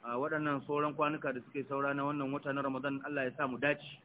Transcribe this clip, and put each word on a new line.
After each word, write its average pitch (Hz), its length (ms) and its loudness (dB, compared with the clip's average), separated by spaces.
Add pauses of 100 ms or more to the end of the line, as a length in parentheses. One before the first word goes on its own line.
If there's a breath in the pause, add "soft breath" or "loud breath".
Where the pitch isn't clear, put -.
A 120 120 -2
waɗannan 147 500 2
sauran 147 280 2
kwanuka 151 380 0
da 127 80 -4
suke 131 280 -4
saura 139 260 0
na 143 100 0
wannan 143 280 0
wata 143 200 -2
na 139 100 0
Ramadan, 135 420 0
Allah 147 200 -2
ya 127 120 0
sa 147 120 0
mu 123 100 -2
dace. 147 460 0